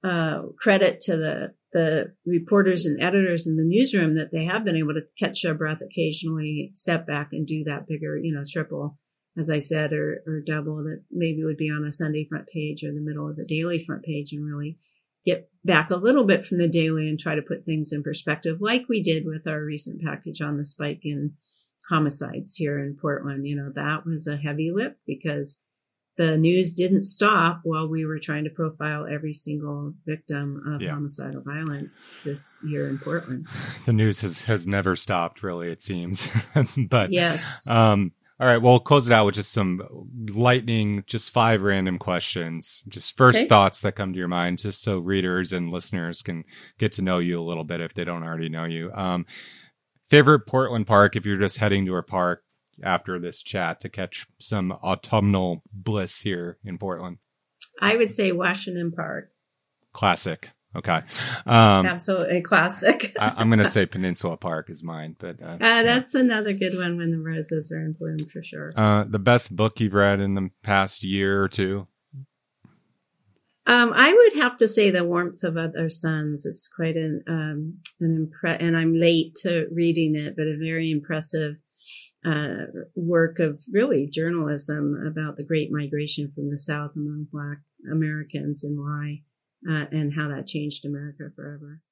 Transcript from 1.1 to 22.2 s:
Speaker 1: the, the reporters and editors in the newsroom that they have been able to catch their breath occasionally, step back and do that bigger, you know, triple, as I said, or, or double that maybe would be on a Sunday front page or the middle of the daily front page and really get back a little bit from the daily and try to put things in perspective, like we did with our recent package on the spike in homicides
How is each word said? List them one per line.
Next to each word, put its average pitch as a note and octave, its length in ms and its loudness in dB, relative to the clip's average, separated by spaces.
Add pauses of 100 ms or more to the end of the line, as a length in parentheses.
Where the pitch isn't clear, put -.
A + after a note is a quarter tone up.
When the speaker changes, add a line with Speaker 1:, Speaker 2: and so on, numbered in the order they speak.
Speaker 1:
the, D#3 380 -4 (180)
the D#3+ 420 0 (100)
reporters F3 600 2
and D3 160 -2
editors F3+ 440 2
in D#3+ 100 0
the D#3+ 100 2
newsroom F#3 500 4
that D#3 160 -2
they D#3+ 120 -2
have G3+ 200 -2
been F3 120 0
able D3+ 180 0
to D#3 80 -4 (160)
catch - 240 -2
their E3 120 0
breath D#3 280 -4
occasionally, D#3 920 -4
step E3+ 320 -2
back D3 260 -6
and D#3 140 -4
do D#3 180 -6
that D3 220 -6
bigger, D3+ 300 -6
you D#3+ 160 -4
know, C#3+ 180 -6
triple, D3 480 -6 (380)
as D#3+ 140 -4
I D3+ 80 0
said, D3+ 340 -2
or, D3+ 340 -4
or D#3 140 -6
double D3+ 440 -4
that D#3 260 -8
maybe E3 340 -2
would D#3 140 -2
be D3+ 120 -2
on D3+ 140 -4
a D3 80 -6
Sunday D3+ 360 -4
front D3+ 200 -8
page D3+ 340 -8
or D3 120 -8
the D3 60 -6
middle D3+ 280 -6
of D3+ 80 -8
the D3+ 80 -8
daily E3 340 -2
front E3 260 -8
page D3 280 -6
and D3+ 140 -8
really D3 320 -8 (480)
get - 240 -2 (140)
back D#3+ 260 4
a F3+ 60 0
little A#3+ 280 4
bit G3 220 2
from F#3+ 120 -2
the E3+ 100 4
daily D#3+ 400 0
and D#3 100 -4
try D#3+ 160 -4
to D3+ 80 -2
put - 220 -8
things D#3 280 -4
in D3 100 -6
perspective, D#3 580 -4
like A#3+ 280 0
we A3 140 0
did D#3+ 240 0
with D#3 200 -8
our D3+ 160 -4
recent D3+ 380 -8
package D#3 400 -8
on D3 160 -4
the D3 80 -4
spike D3 380 -6
in D3 300 -4 (580)
homicides D3+ 640 -2